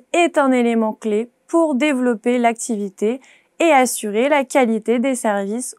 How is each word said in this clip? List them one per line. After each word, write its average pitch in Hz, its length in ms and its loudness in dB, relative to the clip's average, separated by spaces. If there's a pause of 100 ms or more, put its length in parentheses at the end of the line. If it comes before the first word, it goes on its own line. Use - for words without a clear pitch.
(140)
est 339 240 2
un 269 160 2
élément 233 400 0
clé 220 360 -4 (160)
pour 330 300 0
développer 247 640 0
l'activité 220 800 -2 (400)
et 330 100 2
assurer 247 600 0
la 285 160 2
qualité 226 540 0
des 262 160 0
services 214 640 -4